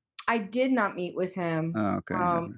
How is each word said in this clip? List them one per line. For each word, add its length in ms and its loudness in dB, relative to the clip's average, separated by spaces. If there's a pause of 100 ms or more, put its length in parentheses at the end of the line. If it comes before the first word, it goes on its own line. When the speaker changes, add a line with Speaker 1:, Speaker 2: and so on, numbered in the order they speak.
(280)
Speaker 1:
I 100 4
did 320 0
not 240 2
meet 220 -6
with 180 -2
him. 400 0
Speaker 2:
Oh, 220 0
okay. 180 -4
Speaker 1:
Um, 80 0
Speaker 2:
Never, 360 0